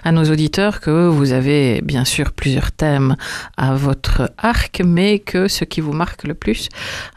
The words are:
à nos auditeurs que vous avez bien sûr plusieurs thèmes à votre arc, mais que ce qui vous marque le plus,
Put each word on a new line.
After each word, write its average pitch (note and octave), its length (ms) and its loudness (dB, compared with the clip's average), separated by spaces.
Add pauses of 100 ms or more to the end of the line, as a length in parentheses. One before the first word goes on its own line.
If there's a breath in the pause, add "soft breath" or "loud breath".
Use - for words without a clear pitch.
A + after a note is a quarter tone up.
à E3 80 2
nos E3 180 4
auditeurs D#3 480 0
que E3+ 300 2
vous C#3+ 240 2
avez C3 500 2
bien C3 220 0
sûr - 260 -2
plusieurs C3+ 400 -2
thèmes C#3 460 0 (400 loud breath)
à C3+ 180 0
votre C3+ 600 0
arc, - 460 0
mais F#3 360 2
que F#3 300 -2
ce - 160 -4
qui - 160 -6
vous D3 120 -4
marque E3 300 -6
le C#3+ 100 -6
plus, - 360 -4 (480 loud breath)